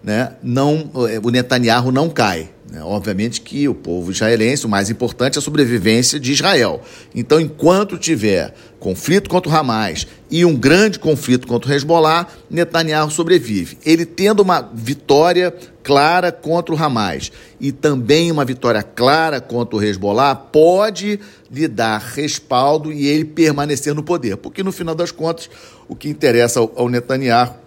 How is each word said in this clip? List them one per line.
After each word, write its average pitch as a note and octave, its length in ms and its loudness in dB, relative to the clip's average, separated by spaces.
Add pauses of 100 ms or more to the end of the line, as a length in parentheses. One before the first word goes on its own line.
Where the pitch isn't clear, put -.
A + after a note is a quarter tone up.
né, A2+ 280 -4 (100)
não, C#3+ 480 0 (180)
eh, A2 120 -4
o A#2 100 -2
Netanyahu B2 600 2
não C#3+ 200 2
cai, F#2+ 400 -2 (200)
né? D#2+ 120 -16
Obviamente G2+ 580 -4
que C#3+ 280 -4
o A#2 60 0
povo F2 360 -6
israelense, A2 560 0
o - 20 -4
mais G2+ 220 0
importante A#2+ 460 -2
é - 20 -2
a C#3 40 -4
sobrevivência B2 760 0
de C3 140 -4
Israel. C3+ 500 0 (320)
Então, D3 260 2
enquanto F3 560 0
tiver G#2+ 580 -2 (260)
conflito E3 500 -2
contra F3 200 0
o D#3 40 2
Hamas A2 520 -2 (240)
e E3+ 140 2
um E3 120 4
grande E3+ 420 4
conflito B2+ 480 0
contra A#2+ 240 -2
o C#3+ 40 0
Hezbollah, D#3+ 520 2 (240)
Netanyahu D#3 600 -2
sobrevive. D3+ 760 0
Ele E3 200 2
tendo G3+ 360 0
uma E3 340 2
vitória D3+ 800 2 (280)
clara E3 500 2
contra E3+ 420 -4
o D3+ 80 -2
Hamas G#2+ 480 -2 (300)
e C3+ 100 -4
também D3 600 0
uma D#3 140 0
vitória B2 380 -2
clara D3 580 0
contra A#2 360 -4
o G2+ 60 0
Hezbollah G#2 520 0
pode F#3+ 840 2 (300)
lhe C#3+ 180 -4
dar A2 300 -2
respaldo C#3+ 960 -2
e C#3+ 140 -2
ele D3+ 180 0
permanecer D3 680 0
no D3+ 80 -6
poder. D3+ 340 -4
Porque, - 260 -12
no F#3+ 100 -4
final E3 220 -6
das E3+ 160 -4
contas, E3 380 -8 (400)
o - 60 -12
que - 140 -10
interessa A#2+ 520 2
ao, A2+ 160 0
ao B2 120 0
Netanyahu B2 680 0 (120)